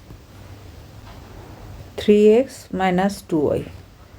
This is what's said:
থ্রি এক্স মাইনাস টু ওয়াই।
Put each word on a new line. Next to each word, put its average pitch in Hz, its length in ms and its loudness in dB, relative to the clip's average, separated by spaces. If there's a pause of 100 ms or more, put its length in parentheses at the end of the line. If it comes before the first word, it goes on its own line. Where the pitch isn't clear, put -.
(2000)
থ্রি 208 200 4 (200)
এক্স 269 180 -2 (240)
মাইনাস 190 340 0 (140)
টু 170 180 -2
ওয়াই। - 160 -2 (560)